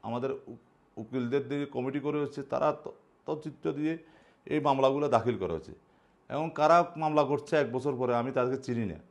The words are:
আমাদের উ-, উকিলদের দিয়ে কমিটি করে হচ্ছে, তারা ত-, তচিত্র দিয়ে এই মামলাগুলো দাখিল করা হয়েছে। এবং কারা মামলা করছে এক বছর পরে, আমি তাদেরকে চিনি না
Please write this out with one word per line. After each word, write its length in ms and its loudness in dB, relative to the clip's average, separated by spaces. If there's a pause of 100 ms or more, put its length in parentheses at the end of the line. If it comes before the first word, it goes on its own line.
আমাদের 300 -4
উ-, 240 -10 (400)
উকিলদের 520 -2
দিয়ে 180 -2
কমিটি 340 -4
করে 180 -2
হচ্ছে, 240 -4
তারা 300 0
ত-, 160 -10 (380)
তচিত্র 460 -6
দিয়ে 260 -2 (480)
এই 140 0
মামলাগুলো 480 4
দাখিল 300 2
করা 140 -2
হয়েছে। 200 -6 (560)
এবং 260 -4
কারা 420 6
মামলা 280 2
করছে 320 0
এক 160 2
বছর 240 -2
পরে, 200 2
আমি 160 0
তাদেরকে 300 0
চিনি 220 -2
না 140 -6 (120)